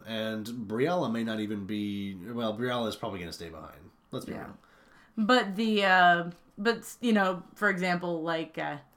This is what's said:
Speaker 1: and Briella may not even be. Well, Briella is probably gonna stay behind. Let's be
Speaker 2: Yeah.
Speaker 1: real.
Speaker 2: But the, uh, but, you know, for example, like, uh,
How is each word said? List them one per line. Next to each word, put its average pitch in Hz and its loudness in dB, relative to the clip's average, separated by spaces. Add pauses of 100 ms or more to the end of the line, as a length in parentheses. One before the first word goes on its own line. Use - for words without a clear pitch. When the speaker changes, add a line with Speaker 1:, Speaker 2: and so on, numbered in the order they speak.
Speaker 1:
and 110 -4
Briella 123 0
may 117 -2
not 110 -2
even 104 -4
be. 101 -4
Well, 110 -4
Briella 120 -2
is 101 -4
probably 101 -6
gonna 82 -8
stay 82 -12
behind. 80 -18 (200)
Let's 127 -8
be - -10
Speaker 2:
Yeah. - -10
Speaker 1:
real. - -16 (640)
Speaker 2:
But 214 2
the, 214 2
uh, 175 8 (320)
but, 208 -2
you 233 4
know, 190 2 (120)
for 208 0
example, 175 0
like, 165 -4
uh, 147 -6 (180)